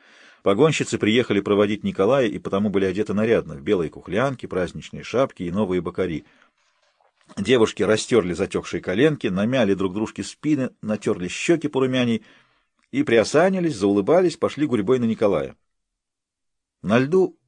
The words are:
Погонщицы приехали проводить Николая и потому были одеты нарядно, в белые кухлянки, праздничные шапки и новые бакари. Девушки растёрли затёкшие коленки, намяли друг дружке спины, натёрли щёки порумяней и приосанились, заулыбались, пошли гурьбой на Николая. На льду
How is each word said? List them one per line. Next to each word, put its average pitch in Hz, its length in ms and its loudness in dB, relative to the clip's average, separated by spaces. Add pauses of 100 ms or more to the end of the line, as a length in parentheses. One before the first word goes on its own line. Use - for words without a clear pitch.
(420)
Погонщицы 120 560 2
приехали 107 440 2
проводить 101 420 2
Николая 104 420 2
и 90 140 -4
потому 101 320 -2
были 98 140 2
одеты 95 280 -2
нарядно, 101 400 0
в 71 80 -14
белые 82 300 -2
кухлянки, 120 560 -4
праздничные 85 560 -8
шапки 123 400 -4
и 87 80 -6
новые 92 300 -2
бакари. 87 440 -6 (1120)
Девушки 110 460 2
растёрли 92 500 2
затёкшие 90 480 -4
коленки, 120 460 0
намяли 104 480 0
друг 92 180 -2
дружке 104 300 -6
спины, 135 480 -4 (100)
натёрли 107 460 -4
щёки 156 400 -2
порумяней 127 560 0 (680)
и 135 120 0
приосанились, 151 720 2
заулыбались, 101 580 2
пошли 135 300 -4
гурьбой 123 340 0
на 120 60 0
Николая. 101 500 0 (1300)
На 104 180 2
льду 175 380 0 (100)